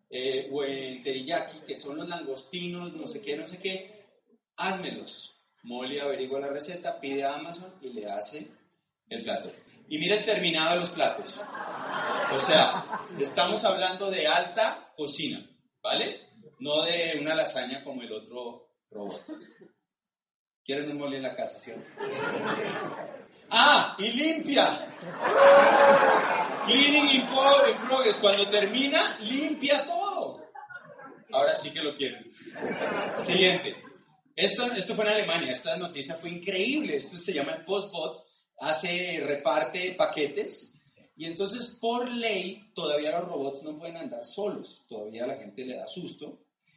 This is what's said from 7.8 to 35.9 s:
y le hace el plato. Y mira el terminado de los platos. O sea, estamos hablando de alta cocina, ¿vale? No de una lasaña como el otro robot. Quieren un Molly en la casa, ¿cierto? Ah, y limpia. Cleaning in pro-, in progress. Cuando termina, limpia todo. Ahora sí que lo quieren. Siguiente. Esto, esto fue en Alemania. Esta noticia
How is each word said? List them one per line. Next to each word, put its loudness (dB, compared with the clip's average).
y -14
le -10
hace -8
el -10
plato. -6
Y -6
mira 2
el 0
terminado 2
de 2
los -4
platos. -2
O 0
sea, 4
estamos 0
hablando 0
de 0
alta 0
cocina, -6
¿vale? 0
No 2
de 0
una 0
lasaña -2
como -10
el -10
otro -12
robot. -10
Quieren -4
un -6
Molly -6
en -6
la -6
casa, -8
¿cierto? -16
Ah, 8
y 0
limpia. 2
Cleaning 6
in 4
pro-, 8
in 2
progress. 4
Cuando 6
termina, 2
limpia 0
todo. -4
Ahora 4
sí -4
que -6
lo -2
quieren. -6
Siguiente. 2
Esto, 0
esto -4
fue 0
en 2
Alemania. 0
Esta -4
noticia -8